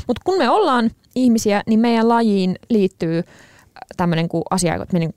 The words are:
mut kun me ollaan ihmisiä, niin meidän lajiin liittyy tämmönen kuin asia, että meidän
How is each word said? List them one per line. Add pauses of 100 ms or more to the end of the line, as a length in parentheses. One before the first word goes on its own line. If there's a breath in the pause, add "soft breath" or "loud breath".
mut
kun
me
ollaan (240)
ihmisiä,
niin
meidän
lajiin (140)
liittyy (760 soft breath)
tämmönen
kuin
asia,
että
meidän